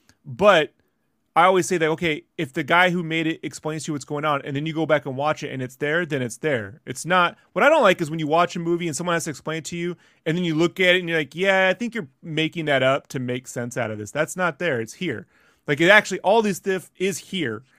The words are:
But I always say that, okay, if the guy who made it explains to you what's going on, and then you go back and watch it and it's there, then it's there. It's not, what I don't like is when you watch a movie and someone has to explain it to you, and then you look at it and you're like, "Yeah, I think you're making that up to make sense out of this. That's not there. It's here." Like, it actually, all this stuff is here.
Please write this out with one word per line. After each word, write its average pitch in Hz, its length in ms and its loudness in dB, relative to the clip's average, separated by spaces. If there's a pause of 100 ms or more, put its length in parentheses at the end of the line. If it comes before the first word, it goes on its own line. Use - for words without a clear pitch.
(240)
But 160 480 4 (640)
I 165 80 8
always 185 220 4
say 180 120 -2
that, 160 120 2
okay, 160 340 -2 (140)
if 151 140 -6
the 165 100 -4
guy 175 280 4
who 175 120 -2
made 160 240 -4
it 160 160 -4
explains 156 420 -8
to 160 60 -8
you 151 40 -4
what's 139 100 -8
going 147 200 -6
on, 147 200 0
and 147 100 -6
then 147 120 -4
you 160 60 -4
go 160 140 -2
back 147 180 2
and 131 120 -8
watch 147 260 -2
it 147 100 -10
and 131 80 -8
it's 127 160 -8
there, 156 300 -2
then 139 160 -2
it's 120 140 -6
there. 120 500 -4
It's - 180 -10
not, 175 320 2 (180)
what 202 100 2
I 277 40 6
don't 311 140 6
like 185 180 4
is 156 80 -2
when 160 120 -6
you 151 80 -4
watch 170 260 2
a 180 60 -6
movie 170 260 -2
and 156 100 -4
someone 175 180 -2
has 165 100 -2
to 165 60 -6
explain 156 280 -10
it 151 80 -12
to 175 100 -10
you, 170 200 -6 (280)
and 160 120 -2
then 180 80 -2
you 165 100 0
look 170 240 0
at 180 160 4
it 185 60 2
and 170 80 -6
you're 165 100 0
like, 147 160 -6
"Yeah, 190 340 2
I 190 60 0
think 233 200 -8
you're 185 140 -8 (140)
making 160 440 -4
that 139 160 2
up 135 260 2
to 143 100 -8
make 123 300 -6
sense 123 280 -8
out 117 140 -4
of 107 80 -8
this. 104 120 -10
That's - 260 -4
not 175 220 -4
there. 151 220 -2
It's 110 140 -10
here." 123 320 -8 (400)
Like, 143 140 -2
it 170 80 6
actually, 208 320 4
all 220 220 2
this 202 160 -2
stuff 190 400 -6
is 185 200 -2
here. 123 440 -6 (160)